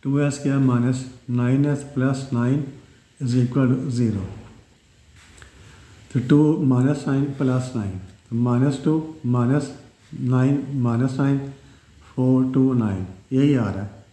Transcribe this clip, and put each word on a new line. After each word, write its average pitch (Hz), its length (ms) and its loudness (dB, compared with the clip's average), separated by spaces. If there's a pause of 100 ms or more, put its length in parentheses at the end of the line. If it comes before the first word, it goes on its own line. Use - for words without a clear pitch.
टू 139 160 0
एस 143 140 0
स्क्वायर 139 260 -2
माइनस 127 460 2 (260)
नाइन 123 340 2
एस 143 180 -2 (120)
प्लस 131 380 -2
नाइन 123 320 0 (540)
is 123 180 -2
equal 127 300 2
to 131 240 0
ज़ीरो, 110 320 -2 (1900)
तो 131 80 0 (100)
टू 147 100 8 (260)
माइनस 131 420 2
नाइन 139 160 0 (140)
प्लस 127 380 0
नाइन, 101 160 -4 (380)
तो 117 80 -6
माइनस 123 460 0
टू 156 100 2 (340)
माइनस 123 440 0 (420)
नाइन 131 500 0 (200)
माइनस 120 360 0
नाइन 139 180 2 (760)
फ़ोर 131 380 2
टू 131 200 4
नाइन, 101 320 0 (280)
यही 139 220 4
आ 110 140 0
रहा 101 140 -6
है। 101 60 -10 (240)